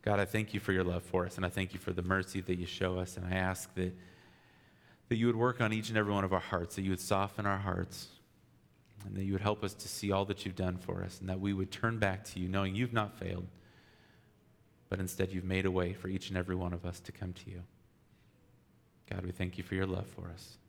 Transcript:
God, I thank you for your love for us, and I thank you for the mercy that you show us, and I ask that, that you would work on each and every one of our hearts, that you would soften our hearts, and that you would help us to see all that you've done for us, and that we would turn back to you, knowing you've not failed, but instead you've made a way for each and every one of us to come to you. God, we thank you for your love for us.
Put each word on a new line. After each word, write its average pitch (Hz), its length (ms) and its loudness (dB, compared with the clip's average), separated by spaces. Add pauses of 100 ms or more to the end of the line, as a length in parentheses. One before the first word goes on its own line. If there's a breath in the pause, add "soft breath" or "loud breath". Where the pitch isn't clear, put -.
God, 101 180 2
I 98 60 4
thank 107 280 -2
you 101 60 0
for 101 120 0
your 92 120 6
love 87 200 0
for 90 220 2
us, - 120 -8
and 92 80 0
I 87 40 2
thank 92 240 -2
you 92 60 -8
for - 120 -4
the 90 100 0
mercy 92 400 2
that 90 160 0
you 87 80 -2
show 92 320 0
us, 90 200 -4
and 92 80 -6
I 92 120 0
ask 92 380 0
that, 90 180 0 (1160 loud breath)
that 117 80 4
you 117 100 6
would 117 80 6
work 120 260 4
on 110 120 4
each 110 160 0
and 113 80 2
every 104 160 4
one 98 100 4
of 92 100 4
our 92 60 4
hearts, 87 360 -2
that 98 60 -2
you 95 100 2
would 90 80 2
soften 101 460 2
our 98 120 2
hearts, 90 500 -2 (1000)
and 98 100 -6
that 95 80 0
you 98 100 2
would 95 80 2
help 107 220 2
us 95 100 -2
to - 140 -12
see - 240 -2
all 98 140 6
that 98 200 -4
you've 95 100 -4
done 92 220 0
for 90 260 -4
us, 92 160 -8
and 92 100 -6
that 92 100 0
we 101 140 2
would 95 180 0
turn 113 280 0
back 98 260 2
to - 140 -8
you, 90 80 0
knowing 95 260 2
you've 117 200 0
not 107 240 0
failed, 90 300 -4 (1400 loud breath)
but 98 100 0
instead 92 320 0
you've 90 120 -2
made 92 220 2
a 92 60 4
way 90 220 2
for 90 140 -8
each 92 220 -4
and 95 80 -2
every 90 180 0
one 90 180 -2
of 87 120 -6
us 90 160 -6
to - 100 -14
come 92 220 -8
to - 180 -14
you. 90 100 -10 (1500 soft breath)
God, 92 140 -4
we 90 60 -4
thank 90 260 -4
you 92 60 -6
for 95 120 -4
your 95 120 2
love 92 200 -2
for 87 260 -12
us. - 240 -18 (120)